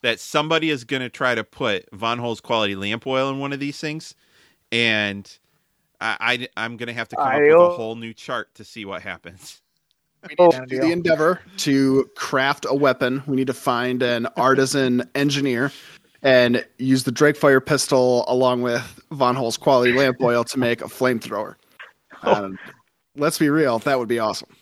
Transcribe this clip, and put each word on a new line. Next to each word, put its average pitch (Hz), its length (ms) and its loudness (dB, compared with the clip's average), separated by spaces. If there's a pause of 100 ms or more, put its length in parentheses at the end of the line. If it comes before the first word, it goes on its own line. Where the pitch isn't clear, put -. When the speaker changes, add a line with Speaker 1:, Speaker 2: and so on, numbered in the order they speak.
Speaker 1:
that 117 180 0
somebody 156 500 0
is 139 140 -4
gonna 127 260 -6
try 127 240 -2
to 110 120 -2
put 107 480 -4
Von 117 260 -4
Hol's 120 220 -6
quality 107 340 -2
lamp 101 320 -6
oil 131 220 0
in 135 100 -6
one 139 140 -6
of 139 80 -8
these 143 180 -8
things, 151 360 -12 (560)
and 107 640 -2 (640)
I, 117 540 -4
I, 107 100 -6
I'm 117 120 -10
gonna 120 160 -8
have 120 160 -8
to - 60 -12
come 143 120 -2
up 131 80 -2
with 147 60 0 (100)
a - 40 8
Speaker 2:
I-o. 175 200 6
Speaker 1:
whole 113 200 -8
new 113 180 -12
chart 120 420 -10
to 113 100 -20
see - 200 -14
what 95 160 -8
happens. 92 600 -16 (600)
Speaker 3:
We 139 60 -20
need 147 100 -18
Speaker 2:
Oh, 175 120 8
Speaker 3:
to - 100 -6
do - 60 -16
Speaker 2:
deal. 131 200 -4
Speaker 3:
the 165 40 4
endeavor 170 480 2 (200)
to 135 560 2
craft 139 520 -2
a 127 80 0
weapon. 135 520 0
We 139 100 -2
need 131 100 0
to 131 60 -4
find 123 500 -2
an 120 220 0 (120)
artisan 131 760 2
<laughs> - 40 -8
engineer 139 560 0 (500)
and 123 440 4 (140)
use 131 260 2
the 131 60 -2
Drake 147 260 4
Fire 135 240 6
pistol 127 640 2
along 123 340 2
with 120 400 -4 (100)
Von 127 240 0
Hol's 117 220 -4
quality 123 360 2
lamp 131 280 2
oil 120 240 2
to - 140 -6
make 120 220 0
a - 40 -10
flamethrower. 110 720 -4 (680)
Speaker 2:
Oh. - 100 2 (120)
Speaker 3:
Um, 95 120 -10 (600)
let's 147 200 0
be 156 120 2
real, 143 300 2
that 135 200 0
would 120 80 -4
be 117 120 0
awesome. 107 280 -4 (140)